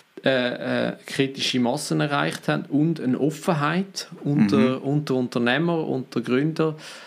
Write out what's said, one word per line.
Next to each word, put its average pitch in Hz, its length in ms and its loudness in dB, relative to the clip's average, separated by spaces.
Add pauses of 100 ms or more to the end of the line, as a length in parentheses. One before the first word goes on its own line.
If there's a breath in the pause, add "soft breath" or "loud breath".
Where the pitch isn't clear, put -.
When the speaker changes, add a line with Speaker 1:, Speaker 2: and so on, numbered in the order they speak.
(240 loud breath)
Speaker 1:
äh, 123 640 0
äh, 120 60 -4 (120)
kritische - 540 -2
Massen 147 400 0
erreicht 147 480 -2
haben 151 220 0
und 156 320 2
eine 127 180 0
Offenheit 156 880 -2 (160)
unter, 127 560 4
Speaker 2:
Mhm. - 40 -16
Speaker 1:
unter 143 320 0
Unternehmer, 131 720 0
unter 127 360 -4
Gründer, 151 560 0 (300 loud breath)